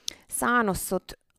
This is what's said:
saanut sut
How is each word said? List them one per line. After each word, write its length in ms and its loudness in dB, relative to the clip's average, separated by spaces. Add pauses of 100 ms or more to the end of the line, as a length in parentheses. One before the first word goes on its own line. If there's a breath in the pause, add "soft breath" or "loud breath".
(280 loud breath)
saanut 520 2
sut 320 -4 (260)